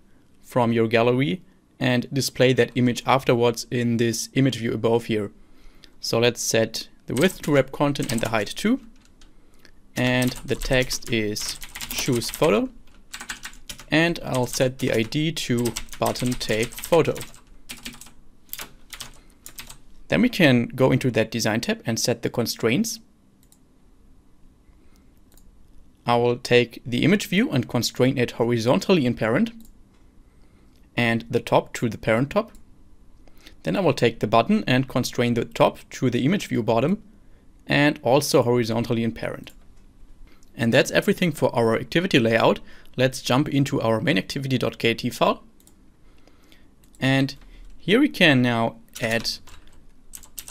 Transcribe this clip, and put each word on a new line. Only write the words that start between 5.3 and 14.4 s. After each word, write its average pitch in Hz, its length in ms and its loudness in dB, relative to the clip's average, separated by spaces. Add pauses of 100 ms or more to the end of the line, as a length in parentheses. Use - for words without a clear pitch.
So - 200 -2
let's 120 220 2
set - 460 -2 (200)
the 120 80 -4
width 170 260 0
to 160 100 -2
wrap 135 200 2
content 143 400 -2
and 117 100 -2
the - 80 -2
height 110 200 -2
too. 240 300 0 (1160)
And 127 380 0 (120)
the 123 100 -4
text - 560 -2
is 107 460 -2 (320)
choose 120 400 -2
photo. 208 400 0 (1200)
And 165 320 2
I'll 131 220 -2